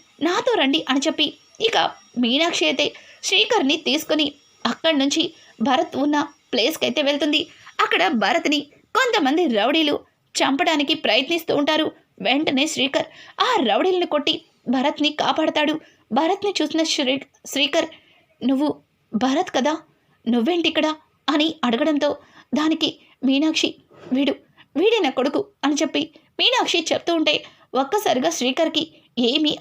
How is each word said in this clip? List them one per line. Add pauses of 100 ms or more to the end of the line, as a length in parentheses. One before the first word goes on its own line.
(220)
నాతో
రండి"
అని
చెప్పి (240)
ఇక (400)
మీనాక్షి
అయితే (300)
శ్రీకర్ని
తీసుకుని (320)
అక్కడి
నుంచి (280)
భరత్
ఉన్న (260)
ప్లేస్కైతే
వెళ్తుంది. (340)
అక్కడ
భరత్ని (360)
కొంతమంది
రౌడీలు (380)
చంపడానికి
ప్రయత్నిస్తూ
ఉంటారు. (300)
వెంటనే
శ్రీకర్ (360)
ఆ
రౌడీలను
కొట్టి (220)
భరత్ని
కాపాడతాడు. (320)
భరత్ని
చూసిన
శ్రీ-,
శ్రీకర్, (600)
"నువ్వు (340)
భరత్
కదా, (500)
నువ్వేంటిక్కడ?" (340)
అని
అడగడంతో (380)
దానికి (240)
మీనాక్షి, (380)
"వీడు, (440)
వీడే
నా
కొడుకు" (180)
అని
చెప్పి (300)
మీనాక్షి
చెప్తూ
ఉంటే (280)
ఒక్కసారిగా
శ్రీకర్కి (180)
ఏమీ